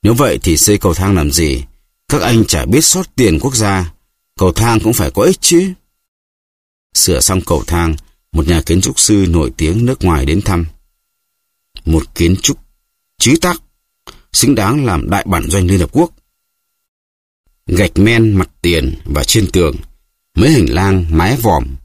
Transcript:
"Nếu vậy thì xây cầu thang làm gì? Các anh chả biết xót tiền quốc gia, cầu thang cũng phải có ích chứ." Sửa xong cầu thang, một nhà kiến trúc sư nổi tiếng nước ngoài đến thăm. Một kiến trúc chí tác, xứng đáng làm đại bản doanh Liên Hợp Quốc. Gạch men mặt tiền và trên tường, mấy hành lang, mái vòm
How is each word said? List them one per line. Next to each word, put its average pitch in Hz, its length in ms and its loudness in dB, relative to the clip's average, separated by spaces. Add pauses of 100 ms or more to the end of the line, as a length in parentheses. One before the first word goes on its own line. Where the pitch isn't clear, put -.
"Nếu 107 100 4
vậy 117 300 0
thì 80 140 2
xây 104 200 2
cầu 90 160 0
thang 95 220 0
làm 76 160 0
gì? 69 320 -2 (440)
Các 147 140 -2
anh 113 240 2
chả 69 200 -4
biết 117 160 2
xót 185 240 0 (100)
tiền 87 240 2
quốc 135 160 -4
gia, 98 380 -2 (460)
cầu 92 140 2
thang 113 300 0
cũng 110 100 0
phải 87 180 -2
có 101 120 -2
ích 185 180 0
chứ." 180 320 2 (1200)
Sửa - 260 0
xong 95 220 0
cầu 78 260 -2
thang, 85 280 -2 (360)
một 78 160 -2
nhà 82 140 2
kiến 90 200 0
trúc - 180 -4
sư 101 300 2
nổi 82 280 0
tiếng 87 280 -2
nước 127 180 -4
ngoài 78 220 0
đến 82 160 0
thăm. 85 240 -2 (1200)
Một 80 300 -2
kiến 87 260 2
trúc - 180 -6 (580)
chí - 240 2
tác, 175 200 -4 (720)
xứng - 220 2
đáng 117 300 0
làm 95 240 -2
đại 98 180 -2
bản 87 220 -2
doanh 92 180 0
Liên 92 120 2
Hợp 90 120 -2
Quốc. 165 200 0 (1600)
Gạch 87 300 0
men 110 340 4
mặt 92 180 0 (120)
tiền 80 340 -2 (100)
và 73 180 -4
trên - 280 0
tường, 82 240 0 (600)
mấy 123 160 4
hành 117 180 2
lang, 92 400 0
mái 87 280 0
vòm 90 280 0 (200)